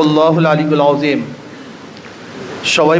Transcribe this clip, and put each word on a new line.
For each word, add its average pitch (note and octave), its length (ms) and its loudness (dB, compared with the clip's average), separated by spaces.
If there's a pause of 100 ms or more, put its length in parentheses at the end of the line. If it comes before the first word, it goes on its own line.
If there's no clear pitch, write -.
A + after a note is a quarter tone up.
الله D#3 340 4
العلي D#3 260 2 (100)
العظيم। C#3+ 420 2 (1600)
সবাই D#3+ 240 4